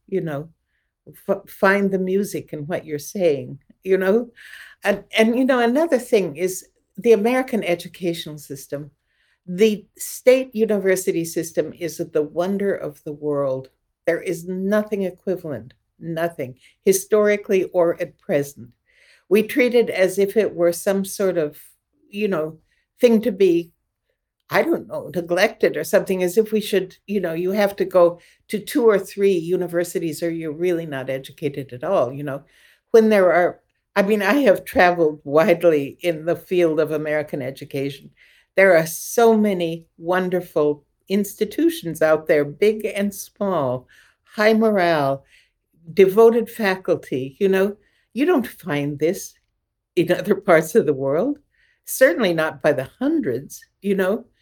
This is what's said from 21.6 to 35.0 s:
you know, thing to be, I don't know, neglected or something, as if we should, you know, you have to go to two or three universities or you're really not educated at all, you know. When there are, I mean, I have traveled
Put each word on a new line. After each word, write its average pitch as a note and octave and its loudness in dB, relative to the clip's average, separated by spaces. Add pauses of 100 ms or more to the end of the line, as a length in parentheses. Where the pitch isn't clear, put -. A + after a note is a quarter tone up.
you G#3 -6
know, D#3 -4 (400)
thing A#3 4
to A#3+ -2
be, F3 2 (840)
I F#3 4
don't D#4 -2
know, D3 -12
neglected F3 0
or D3+ -4
something, F#3 0
as F3 -2
if A3 2
we A3 0
should, F#3+ -2 (100)
you G#3 -4
know, E3 -4
you F3+ -4
have G3+ 0
to - 0
go F3 4 (300)
to G#3+ -4
two B3+ -2
or G#3 6
three G3 0
universities E3+ -4
or E3+ -2
you're E3 -8
really E3 -4
not C3+ -8
educated C3+ -8
at B2 -12
all, D#3 0
you C#3+ -10
know. C#3 -8 (480)
When A3 6
there F#3+ 4
are, F3 2 (340)
I G3+ 2
mean, G3+ 0
I G3+ 2
have A#3+ 4
traveled E3+ 2